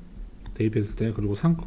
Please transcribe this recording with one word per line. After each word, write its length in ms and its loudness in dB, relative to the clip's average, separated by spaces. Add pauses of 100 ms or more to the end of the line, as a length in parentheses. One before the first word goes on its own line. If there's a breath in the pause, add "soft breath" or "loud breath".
(560)
대입했을 400 2
때 180 0
그리고 220 0
삼, 320 4